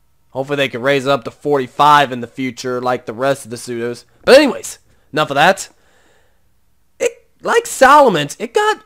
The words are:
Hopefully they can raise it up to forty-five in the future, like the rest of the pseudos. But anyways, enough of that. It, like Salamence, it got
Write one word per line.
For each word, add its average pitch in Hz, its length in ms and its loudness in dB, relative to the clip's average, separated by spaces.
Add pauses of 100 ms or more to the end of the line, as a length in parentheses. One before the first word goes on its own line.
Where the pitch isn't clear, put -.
(300)
Hopefully 139 260 -8
they 135 140 -2
can 120 120 -10
raise 135 240 0
it 139 60 0
up 135 140 -2
to - 60 -12
forty-five 143 840 2
in 120 80 -8
the 117 60 -12
future, 127 520 -8
like 123 260 -4
the 120 80 -10
rest 131 300 -4
of 113 80 -18
the 120 60 -12
pseudos. 120 480 -10 (180)
But 247 140 8
anyways, - 420 0 (320)
enough 151 200 -4
of 135 40 -4
that. 170 320 0 (1300)
It, - 300 -6 (120)
like 453 220 -2
Salamence, 247 760 4
it 233 140 -10
got 427 320 -2